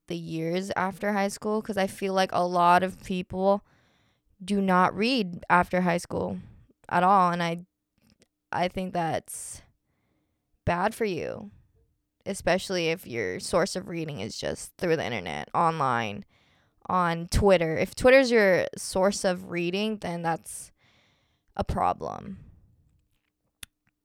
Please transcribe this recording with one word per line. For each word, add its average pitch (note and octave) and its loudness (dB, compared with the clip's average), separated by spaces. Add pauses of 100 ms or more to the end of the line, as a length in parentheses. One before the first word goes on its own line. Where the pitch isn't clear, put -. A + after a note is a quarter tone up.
the F3 -6
years E3 -4
after G3 -2
high G3+ 0
school, G#3+ -4
'cause G#3+ -6
I F#3+ 2
feel G3 -4
like F#3+ 2
a F3 2
lot F3 6
of F#3 -6
people F#3+ 0 (800)
do G3 0
not F#3 4
read G#3 -2
after F3+ 2
high F3 2
school F3+ -6 (500)
at F3 0
all, F3+ 6
and F3 -2
I, E3+ -4 (840)
I F3 0
think F#3 -6
that's - -6 (1040)
bad F3+ 0
for A#3 -4
you, E3 -6 (760)
especially F3+ -2
if - -4
your G#2 -4
source F#3 0
of F#3 -8
reading D#3+ -8
is G#2 -10
just - -8
through E3 2
the A#2 -2
internet, F2 -6
online, C3+ -2 (640)
on E3+ -2
Twitter. E3+ 4
If - -2
Twitter's B3+ 6
your G3 6 (100)
source G3 0
of F#3 -2
reading, F3+ -2
then F3 -6
that's - -6 (840)
a G2+ -4
problem. F2 -4 (1700)